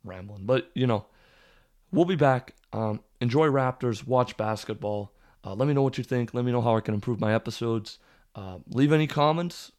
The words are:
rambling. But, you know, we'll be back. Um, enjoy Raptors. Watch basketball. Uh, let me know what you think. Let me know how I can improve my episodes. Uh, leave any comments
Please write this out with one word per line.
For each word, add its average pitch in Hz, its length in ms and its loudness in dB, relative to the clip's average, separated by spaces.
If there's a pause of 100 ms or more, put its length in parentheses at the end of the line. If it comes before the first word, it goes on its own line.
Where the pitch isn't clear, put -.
rambling. 95 420 -12
But, 127 280 0
you 127 140 2
know, 107 180 0 (840)
we'll 170 140 4
be 185 100 0
back. 135 380 2 (180)
Um, 110 300 -4 (180)
enjoy 131 280 4
Raptors. 127 580 0
Watch 123 320 0
basketball. 104 720 -6 (320)
Uh, 95 120 -10
let 131 120 0
me 147 60 2
know 139 80 2
what 131 160 0
you 123 60 -6
think. 120 300 -2
Let 123 120 -2
me 123 60 0
know 120 100 2
how 113 160 4
I 107 40 2
can 110 120 -2
improve 107 260 -2
my 110 140 2
episodes. 113 640 -4 (380)
Uh, 92 240 -12 (100)
leave 143 240 4
any 151 140 4
comments 160 720 -2